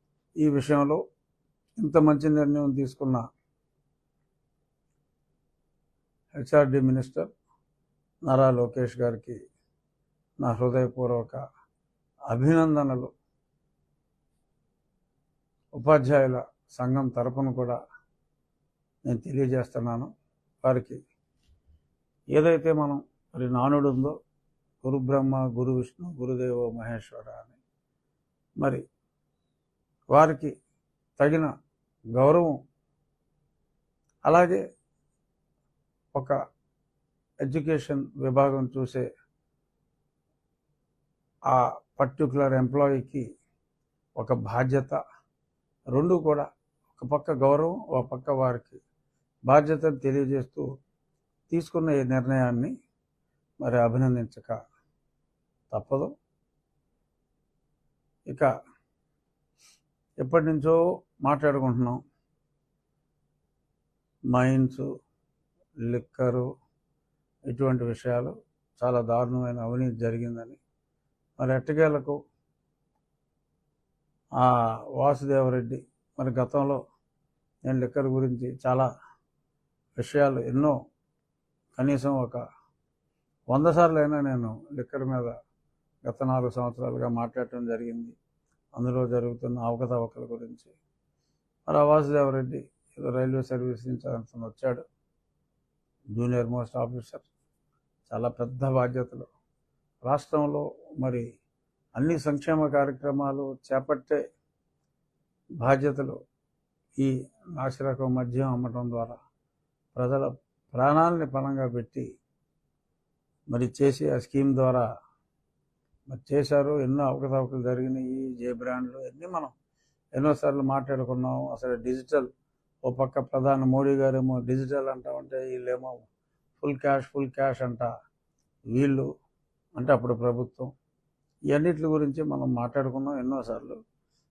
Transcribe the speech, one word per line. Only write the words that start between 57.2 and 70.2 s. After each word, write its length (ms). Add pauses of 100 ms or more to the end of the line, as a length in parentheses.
ఇక 340 (1600)
ఎప్పటి 260
నుంచో 580 (180)
మాట్లాడుకుంటున్నాం, 800 (2250)
మైన్స్, 720 (800)
లిక్కరు, 800 (880)
ఇటువంటి 380
విషయాలు, 580 (420)
చాలా 180
దారుణమైన 580
అవినీతి 360
జరిగిందని. 640 (800)